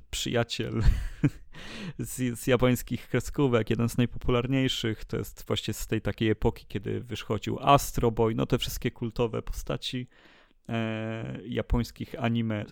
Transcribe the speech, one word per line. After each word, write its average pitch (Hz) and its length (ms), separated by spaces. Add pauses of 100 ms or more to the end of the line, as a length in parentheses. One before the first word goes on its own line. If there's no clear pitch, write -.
(100)
przyjaciel 117 720 (560)
<laughs> - 600
z, 120 420
z - 60
japońskich 123 600
kreskówek, 120 640
jeden 117 180
z - 100
najpopularniejszych, 123 1040
to - 120
jest - 300
właśnie 107 280
z - 120
tej 113 140
takiej 110 300
epoki, - 380
kiedy 107 320
wychodził 110 600
Astro 135 500
Boy, 113 240
no 131 120
te 123 120
wszystkie - 320
kultowe 117 520
postaci, - 680 (600)
e, 113 800
japońskich 117 720
anime 113 540